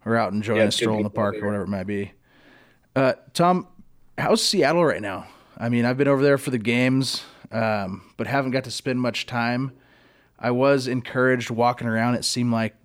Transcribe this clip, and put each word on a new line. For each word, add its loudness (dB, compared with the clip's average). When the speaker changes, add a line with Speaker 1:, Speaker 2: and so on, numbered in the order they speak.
Speaker 1:
or 0
out 0
enjoying -2
Speaker 2:
Yeah, 4
Speaker 1:
a 4
Speaker 2:
it's -2
good 0
Speaker 1:
stroll 0
in 0
the -4
Speaker 2:
people -4
Speaker 1:
park -2
or -10
Speaker 2:
beer. -4
Speaker 1:
whatever -2
it -10
might -4
be. -6
Uh, 2
Tom, 2
how's 2
Seattle 2
right 0
now? -8
I -2
mean, 2
I've 0
been 4
over 4
there 4
for -6
the 0
games, 0
um, -4
but -6
haven't -2
got -2
to -14
spend -4
much -4
time. -2
I -4
was 2
encouraged 0
walking 0
around. 0
It -4
seemed -2
like -2